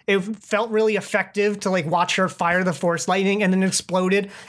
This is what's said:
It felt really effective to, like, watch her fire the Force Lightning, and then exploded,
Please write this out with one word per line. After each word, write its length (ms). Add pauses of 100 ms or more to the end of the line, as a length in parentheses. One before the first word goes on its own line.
It 140
felt 500
really 260
effective 640
to, 100
like, 160
watch 300
her 120
fire 340
the 120
Force 340
Lightning, 340
and 120
then 80
exploded, 680 (180)